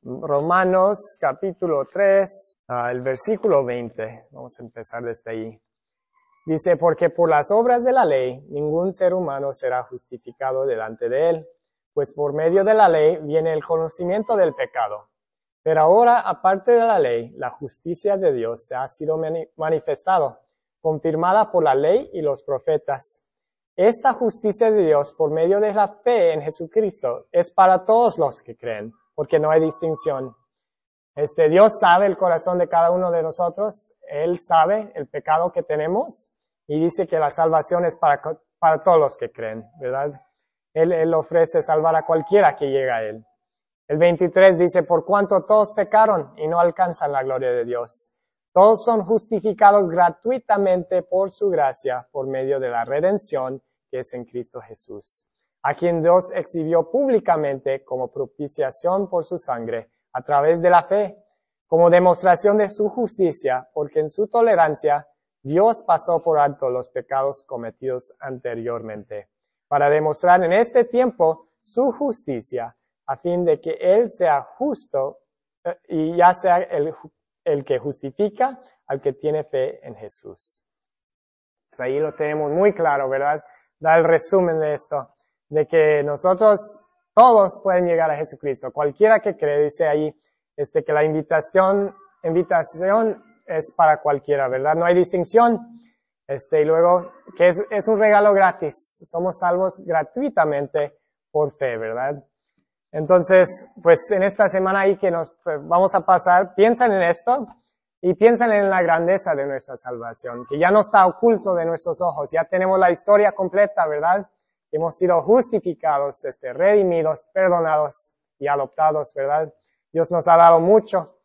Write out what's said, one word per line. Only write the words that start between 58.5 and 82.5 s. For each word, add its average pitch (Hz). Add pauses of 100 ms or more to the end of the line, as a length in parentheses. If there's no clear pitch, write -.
por 175
su 175
sangre, 117 (220)
a 127
través 151
de 175
la 175
fe, 196 (480)
como 170
demostración 180
de 208
su 208
justicia, 151
porque 151
en 156
su 208
tolerancia 160 (360)
Dios 202
pasó 165
por 160
alto 143
los 123
pecados 135
cometidos 127
anteriormente, 117 (380)
para 143
demostrar 156
en 170
este 233
tiempo 233 (140)
su 254
justicia, 123 (300)
a 135
fin 175
de 156
que 165
Él 214
sea 156
justo, 196 (460)
eh, 175 (120)
y 160
ya 175
sea 180
el 160
ju-, - (340)
el 147
que 135
justifica 202 (280)
al 139
que 143
tiene 151
fe -
en 117
Jesús". - (1080)
Pues -
ahí 131
lo 151
tenemos 151